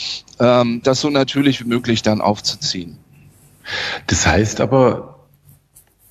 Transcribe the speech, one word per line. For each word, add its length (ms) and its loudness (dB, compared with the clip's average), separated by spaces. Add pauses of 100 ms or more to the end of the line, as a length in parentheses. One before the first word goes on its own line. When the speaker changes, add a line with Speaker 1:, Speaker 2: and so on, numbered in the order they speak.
(400)
Speaker 1:
Ähm, 440 4
das 180 2
so 80 0
natürlich 540 0
wie 40 -8
möglich 340 0
dann 200 0
aufzuziehen. 760 -4 (1080)
Speaker 2:
Das 180 0
heißt 360 0
aber, 680 0 (840)